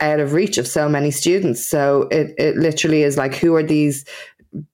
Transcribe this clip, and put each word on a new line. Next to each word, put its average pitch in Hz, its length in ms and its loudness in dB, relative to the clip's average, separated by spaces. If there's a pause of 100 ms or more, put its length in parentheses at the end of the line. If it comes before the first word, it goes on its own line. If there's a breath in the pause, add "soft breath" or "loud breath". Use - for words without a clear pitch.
out 151 200 0
of 143 120 -2
reach 196 260 0
of 127 80 -4
so 151 220 -2
many 147 220 0
students. 170 580 -2
So 139 420 2
it, 151 260 -2
it 151 200 0
literally 156 460 2
is 143 140 2
like, 135 180 -2
who 170 200 2
are 160 80 4
these 151 420 0 (680 loud breath)